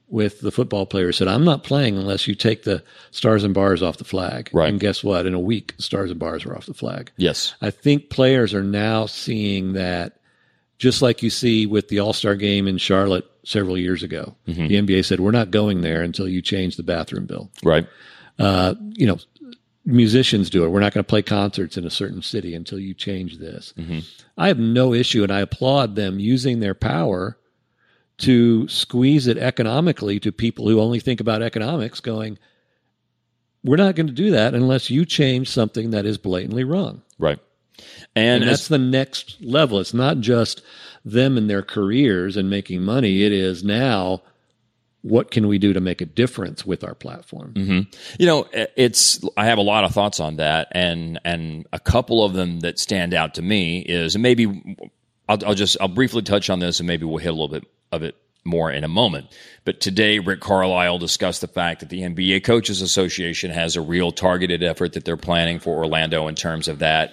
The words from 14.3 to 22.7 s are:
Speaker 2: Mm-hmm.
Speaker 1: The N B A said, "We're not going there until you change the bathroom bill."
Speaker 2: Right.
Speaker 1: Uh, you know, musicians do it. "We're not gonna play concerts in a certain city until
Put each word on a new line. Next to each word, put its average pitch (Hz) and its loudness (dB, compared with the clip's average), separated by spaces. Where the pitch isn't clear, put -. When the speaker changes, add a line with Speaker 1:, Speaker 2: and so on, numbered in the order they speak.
Speaker 2:
Mm-hmm. 82 -4
Speaker 1:
The 101 4
N 104 4
B 95 4
A 92 2
said, 92 0
"We're 98 2
not 113 2
going 104 0
there 82 -2
until 87 -6
you 92 -4
change 92 -4
the 85 -10
bathroom 85 -6
bill." - -12
Speaker 2:
Right. 82 4
Speaker 1:
Uh, 92 2
you 202 0
know, 87 0
musicians 117 4
do 90 2
it. 82 0
"We're 98 2
not 101 2
gonna 104 0
play 107 0
concerts 101 -2
in 87 -6
a 82 -8
certain 95 -8
city 90 -8
until 85 -12